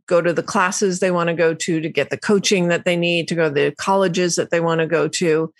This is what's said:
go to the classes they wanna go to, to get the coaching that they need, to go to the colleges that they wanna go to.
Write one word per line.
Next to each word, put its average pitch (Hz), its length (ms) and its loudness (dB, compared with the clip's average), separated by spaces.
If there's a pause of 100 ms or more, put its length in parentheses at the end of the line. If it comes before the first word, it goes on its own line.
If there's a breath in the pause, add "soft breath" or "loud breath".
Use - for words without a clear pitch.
go 175 160 2
to 175 100 0
the 151 100 -2
classes 185 580 -2
they 185 100 0
wanna 170 240 0
go 160 200 2
to, 160 260 -4
to 160 80 -6
get 147 220 -2
the 131 80 -4
coaching 190 500 0
that 170 160 -2
they 180 120 0
need, 170 320 0
to 175 60 -4
go 165 140 0
to 139 60 -4
the 143 240 0
colleges 180 580 0
that - 140 -2
they 170 100 0
wanna 165 260 0
go 156 200 0
to. 160 540 0